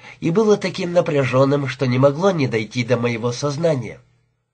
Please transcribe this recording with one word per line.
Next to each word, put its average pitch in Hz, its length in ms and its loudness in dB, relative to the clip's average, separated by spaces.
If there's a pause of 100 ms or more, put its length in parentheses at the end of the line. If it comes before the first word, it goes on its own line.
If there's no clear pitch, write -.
(200)
и - 100 -2
было 208 280 4
таким 180 340 -6
напряженным, 139 760 2
что 131 180 -4
не 123 140 0
могло 147 320 4
не 151 160 0
дойти 110 360 -4
до 120 140 0
моего 120 340 -2
сознания. 139 720 -4 (520)